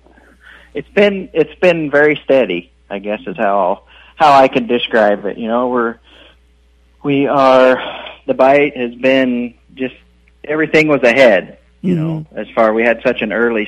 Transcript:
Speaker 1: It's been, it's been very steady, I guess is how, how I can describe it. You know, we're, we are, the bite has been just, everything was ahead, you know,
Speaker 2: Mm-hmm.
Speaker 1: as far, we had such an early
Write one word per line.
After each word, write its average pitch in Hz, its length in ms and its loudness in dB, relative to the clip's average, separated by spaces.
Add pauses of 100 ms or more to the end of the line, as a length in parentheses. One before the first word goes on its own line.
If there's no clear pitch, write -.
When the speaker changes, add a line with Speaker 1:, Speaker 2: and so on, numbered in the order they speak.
(760)
Speaker 1:
It's 147 140 -12
been, 196 440 0
it's - 260 -2
been 170 300 0
very 147 340 2
steady, 98 480 -2 (200)
I 101 80 -8
guess 104 280 -8
is 95 100 -10
how, 98 460 -2 (320)
how 151 160 4
I 135 160 6
can 127 200 -4
describe 107 580 0
it. 95 120 -8
You 117 100 -10
know, 123 220 -2
we're, 117 280 -4 (1040)
we 139 240 0
are, 131 500 4 (480)
the 135 80 -4
bite 135 440 2
has 120 180 -6
been 127 600 -2 (180)
just, 127 220 -8 (500)
everything 156 420 0
was 139 160 0
ahead, 117 540 2 (240)
you 180 140 -2
know, 160 240 -4 (100)
Speaker 2:
Mm-hmm. - 80 -16
Speaker 1:
as 107 180 -10
far, 110 180 2
we 113 100 0
had 113 200 0
such 123 180 -2
an 107 120 -4
early 113 340 -2